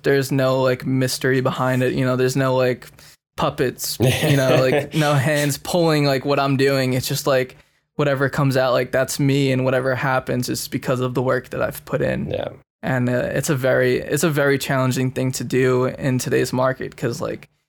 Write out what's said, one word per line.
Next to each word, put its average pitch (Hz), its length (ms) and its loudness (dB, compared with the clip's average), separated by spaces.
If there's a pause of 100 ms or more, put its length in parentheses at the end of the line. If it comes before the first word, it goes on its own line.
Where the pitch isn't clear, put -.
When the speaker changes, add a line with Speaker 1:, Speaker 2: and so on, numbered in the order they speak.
Speaker 1:
there's 139 280 2
no, 131 300 2
like, 127 240 0
mystery 131 560 0
behind 127 420 0
it. 127 100 0
You 135 120 -2
know, 127 100 0
there's 127 200 0
no, 131 200 0
like, 127 320 0 (480)
puppets, - 640 -4
you 139 380 2
know, 131 200 4
Speaker 2:
<laughs> 131 40 4
Speaker 1:
like, 135 320 0
no 151 200 2
hands 147 440 0
pulling, 156 480 2
like, 135 200 0
what 139 140 2
I'm 139 180 2
doing. 135 360 2
It's 127 140 -2
just, 139 200 -4
like, 131 300 0 (380)
whatever 139 340 0
comes 135 280 2
out, 127 160 2
like, 127 180 0
that's 131 280 -2
me, 139 320 2
and 131 140 0
whatever 127 300 0
happens 131 540 -2
is 123 180 -6
because 131 320 -4
of 127 140 -4
the 127 80 -2
work 127 280 -2
that 127 120 -6
I've - 240 -6
put - 160 -4
in. 131 300 -2
Speaker 2:
Yeah. - 180 -4 (320)
Speaker 1:
And, 127 280 -2
uh, 123 240 -2
it's 139 160 -4
a 151 60 2
very, 127 440 2
it's - 240 -2
a 170 60 2
very 139 280 2
challenging 131 540 0
thing 131 220 -2
to - 100 -8
do 127 420 2
in 127 340 -2
today's 127 320 -2
market 127 460 -2
'cause, 120 240 -4
like, 110 280 -8 (200)